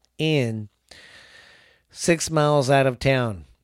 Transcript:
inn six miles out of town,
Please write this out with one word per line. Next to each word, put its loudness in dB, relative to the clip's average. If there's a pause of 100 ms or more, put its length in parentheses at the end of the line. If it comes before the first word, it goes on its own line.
(200)
inn -2 (1200)
six -2
miles 2
out 4
of -2
town, -2 (180)